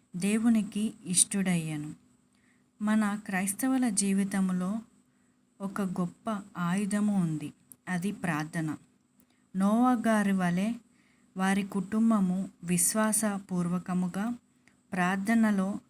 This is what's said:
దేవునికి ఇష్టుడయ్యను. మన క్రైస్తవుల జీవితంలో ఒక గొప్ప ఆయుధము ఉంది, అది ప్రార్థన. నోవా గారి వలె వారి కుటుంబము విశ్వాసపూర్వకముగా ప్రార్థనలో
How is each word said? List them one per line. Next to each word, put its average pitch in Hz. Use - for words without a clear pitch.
దేవునికి 214
ఇష్టుడయ్యను. 165
మన 214
క్రైస్తవుల 202
జీవితంలో 196
ఒక 196
గొప్ప 185
ఆయుధము 202
ఉంది, 151
అది 185
ప్రార్థన. 156
నోవా 220
గారి 214
వలె 185
వారి 190
కుటుంబము 196
విశ్వాసపూర్వకముగా 185
ప్రార్థనలో 196